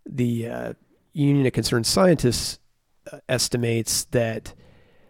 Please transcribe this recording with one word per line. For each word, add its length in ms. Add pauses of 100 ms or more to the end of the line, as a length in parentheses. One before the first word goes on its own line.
The, 440
uh, 240 (400)
Union 320
of 80
Concerned 340
Scientists, 720 (540)
uh, 60 (100)
estimates 760
that 480 (560)